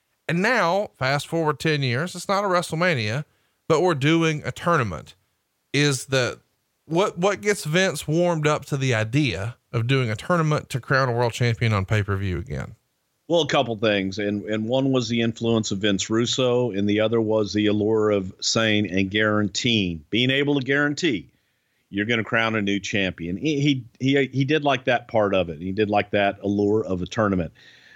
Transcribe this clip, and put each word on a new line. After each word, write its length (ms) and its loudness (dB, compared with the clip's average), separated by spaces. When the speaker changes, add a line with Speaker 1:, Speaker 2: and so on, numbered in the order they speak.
Speaker 1:
And 120 0
now, 560 0
fast 300 -2
forward 320 -2
ten 240 0
years, 320 -2
it's 140 -12
not 160 0
a 40 0
WrestleMania, 760 0
but 140 4
we're 140 4
doing 500 2
a 80 -6
tournament. 640 -2
Is 340 0
the, 320 0
what, 340 0
what 220 0
gets 240 -2
Vince 420 0
warmed 400 2
up 200 0
to 100 -4
the 180 0
idea 640 -2
of 160 -2
doing 220 2
a 60 -4
tournament 520 0
to 120 -6
crown 280 2
a 40 0
world 200 0
champion 400 0
on 140 0
pay-per-view 520 -2
again? 380 -8
Speaker 2:
Well, 140 2
a 80 0
couple 280 2
things. 420 0
And, 260 -2
and 220 -2
one 260 2
was 160 0
the 140 0
influence 480 0
of 80 -4
Vince 320 0
Russo, 640 0
and 160 -2
the 120 2
other 220 2
was 320 0
the 120 2
allure 440 2
of 300 0
saying 500 0
and 200 0
guaranteeing, 1000 0
being 200 0
able 300 0
to 40 -6
guarantee 600 -2
you're 140 -2
gonna 180 0
crown 320 0
a 60 2
new 180 0
champion. 600 -4
He, 240 -2
he, 220 0
he, 280 0
he 180 -2
did 180 0
like 220 0
that 240 0
part 260 2
of 140 2
it. 100 -10
He 140 -6
did 160 0
like 220 0
that 320 0
allure 420 2
of 160 -4
a 60 -6
tournament. 440 0